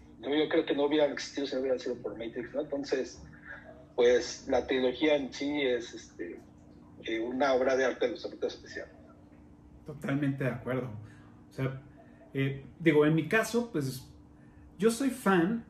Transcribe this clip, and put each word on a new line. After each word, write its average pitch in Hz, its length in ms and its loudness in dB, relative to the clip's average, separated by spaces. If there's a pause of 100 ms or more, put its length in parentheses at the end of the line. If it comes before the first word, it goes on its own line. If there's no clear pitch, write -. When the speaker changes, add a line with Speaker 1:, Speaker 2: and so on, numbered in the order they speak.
(200)
Speaker 1:
yo, - 140 -10
yo 151 140 2
creo 160 180 2
que 156 80 0
no 139 120 2
hubieran 147 260 4
existido 139 340 -6
si 135 80 -4
no 131 60 -2
hubieran 131 180 0
sido 120 180 -6
por 107 220 -8
Matrix, 117 360 -8
¿no? 151 80 -4
Entonces, 139 600 -4 (760)
pues, 120 520 4
la 123 180 0
trilogía 131 500 2
en 131 160 -4
sí 147 300 -4
es, 120 320 0
este, - 460 -12 (640)
eh, 113 160 -4
una 131 340 0
obra 131 220 4
de 131 80 2
arte 123 220 0
de 113 60 0
los - 120 -10
efectos - 300 -6
especiales. - 380 -14 (960)
Speaker 2:
Totalmente 139 580 -2
de 120 60 0
acuerdo. 120 400 -4 (580)
O - 40 -20
sea, - 280 -4 (540)
eh, 135 300 -2 (140)
digo, 151 280 6
en 156 80 6
mi 160 140 2
caso, 220 440 0
pues, 131 340 -4 (720)
yo 220 120 4
soy 262 200 0
fan, 190 600 2